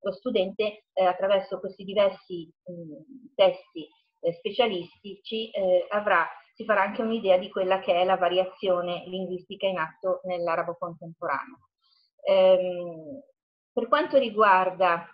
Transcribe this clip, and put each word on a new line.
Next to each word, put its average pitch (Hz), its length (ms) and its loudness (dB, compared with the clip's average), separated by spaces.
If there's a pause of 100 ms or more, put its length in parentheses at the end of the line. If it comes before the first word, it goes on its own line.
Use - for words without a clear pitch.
lo 190 100 -4
studente, 208 800 -2
eh, 190 120 2
attraverso 190 560 0
questi 196 240 -12
diversi, 190 640 -2 (200)
mm, 156 640 -16
testi, 175 540 0 (320)
eh, 170 140 -2
specialistici, 208 1160 -4
eh, 180 380 0
avrà, 208 400 2 (240)
si - 140 -14
farà 202 160 2
anche 202 180 -4
un'idea 220 380 2
di 196 100 -4
quella 190 300 0
che 190 160 0
è 180 100 2
la 185 140 2
variazione 175 880 0
linguistica 185 600 -8
in 185 120 -2
atto 180 460 -4
nell'arabo 170 540 -4
contemporaneo. 170 920 -10 (580)
Ehm, 190 960 0 (500)
per 233 160 -4
quanto 302 300 2
riguarda 185 960 2